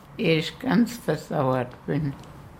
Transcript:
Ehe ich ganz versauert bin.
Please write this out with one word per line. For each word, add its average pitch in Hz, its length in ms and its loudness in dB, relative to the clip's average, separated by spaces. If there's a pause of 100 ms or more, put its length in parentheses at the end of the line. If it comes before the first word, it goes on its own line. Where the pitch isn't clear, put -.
(180)
Ehe 165 200 4
ich - 220 -4
ganz 214 380 4
versauert 131 760 0 (120)
bin. 147 260 0 (480)